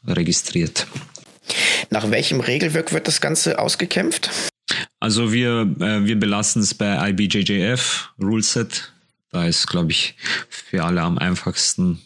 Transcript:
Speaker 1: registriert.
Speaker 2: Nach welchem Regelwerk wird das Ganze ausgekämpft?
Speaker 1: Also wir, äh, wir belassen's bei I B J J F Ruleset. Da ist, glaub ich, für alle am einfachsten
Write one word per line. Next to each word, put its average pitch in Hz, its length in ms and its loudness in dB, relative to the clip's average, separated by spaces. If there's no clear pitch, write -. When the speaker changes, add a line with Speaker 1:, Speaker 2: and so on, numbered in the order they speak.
Speaker 1:
registriert. 170 800 0
Speaker 2:
Nach 107 220 0
welchem 127 280 2
Regelwerk 156 540 0
wird 160 140 -2
das 160 120 0
Ganze 156 400 0
ausgekämpft? - 680 0
Speaker 1:
Also 113 320 2
wir, 117 360 2
äh, 101 260 2
wir 110 120 2
belassen's 104 560 2
bei 101 360 0
I 98 40 0
B 101 120 2
J 95 220 0
J 101 140 2
F - 460 -4
Ruleset. 110 720 -2
Da 87 140 0
ist, - 220 2
glaub 87 220 0
ich, - 260 -2
für - 360 -4
alle 87 160 2
am 85 160 2
einfachsten 90 880 0